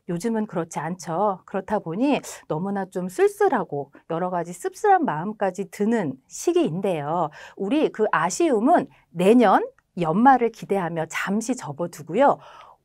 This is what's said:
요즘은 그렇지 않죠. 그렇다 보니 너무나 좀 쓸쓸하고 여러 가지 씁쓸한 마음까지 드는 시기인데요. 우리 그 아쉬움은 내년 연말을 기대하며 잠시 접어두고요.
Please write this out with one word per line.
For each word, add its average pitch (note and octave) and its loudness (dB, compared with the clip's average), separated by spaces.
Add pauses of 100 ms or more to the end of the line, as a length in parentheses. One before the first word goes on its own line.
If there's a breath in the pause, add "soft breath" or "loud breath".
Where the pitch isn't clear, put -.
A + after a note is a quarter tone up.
요즘은 G#3+ -4
그렇지 E3 -8
않죠. F3+ -4
그렇다 G3 -6
보니 A3 -2 (260 loud breath)
너무나 F#3+ -4
좀 F#3 -8
쓸쓸하고 C#4 0 (180 soft breath)
여러 F3+ -4
가지 F3 -4
씁쓸한 F#4+ 0
마음까지 F#3+ -4
드는 G#3 0 (160)
시기인데요. F3 -2 (260 loud breath)
우리 G#3+ 0
그 G#3+ -2
아쉬움은 A3+ 2 (240 soft breath)
내년 A3 6 (320)
연말을 A3+ 4
기대하며 E3+ -4
잠시 A3 -4
접어두고요. E3+ 0 (460 loud breath)